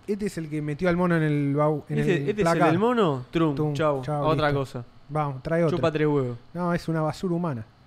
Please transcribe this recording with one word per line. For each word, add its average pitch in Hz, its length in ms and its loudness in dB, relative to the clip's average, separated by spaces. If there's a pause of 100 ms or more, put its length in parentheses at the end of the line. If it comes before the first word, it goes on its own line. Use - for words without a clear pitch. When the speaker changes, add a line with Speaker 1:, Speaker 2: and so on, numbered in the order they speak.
Speaker 1:
este 208 200 -4
es 185 120 -8
el 160 100 -8
que 151 140 -4
metió 151 260 -2
al 170 80 2
mono 175 200 2
en 160 80 2
el 147 320 2
bau-, 151 320 2
en 147 100 -2
Speaker 2:
Este, 151 140 2
Speaker 1:
el 170 80 2
Speaker 2:
este 143 100 -2
es 208 80 -2
el 208 60 2
Speaker 1:
placar". 165 260 4
Speaker 2:
del 165 80 4
mono. 196 540 2
Trum, 160 240 2
Speaker 1:
Tum, 151 180 -2
Speaker 2:
chau. 143 280 0
Speaker 1:
chau, 147 220 -2
Speaker 2:
Otra 151 240 2
Speaker 1:
listo. 143 120 0
Speaker 2:
cosa. 131 240 -8 (240)
Speaker 1:
Vamos, 143 340 -4
trae 165 220 0
otro. 165 120 2
Speaker 2:
Chupa 165 140 0
tres 151 160 0
huevos. 127 320 0 (160)
Speaker 1:
No, 175 180 -2
es 170 160 -2
una 160 140 0
basura 170 320 -4
humana. 156 320 -4 (200)